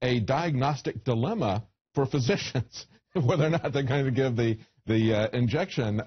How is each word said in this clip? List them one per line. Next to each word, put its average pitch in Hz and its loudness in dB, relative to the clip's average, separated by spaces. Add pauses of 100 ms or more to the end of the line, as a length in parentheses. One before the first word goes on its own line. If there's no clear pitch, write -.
a 127 0
diagnostic 139 -2
dilemma 120 -2 (300)
for 139 0
physicians, - -2 (140)
<laughs> - -16
whether 156 2
or 156 2
not 160 0
they're 139 0
going 139 0
to 131 0
give 127 2
the, 113 2 (300)
the, 110 4
uh, 107 2
injection, 123 0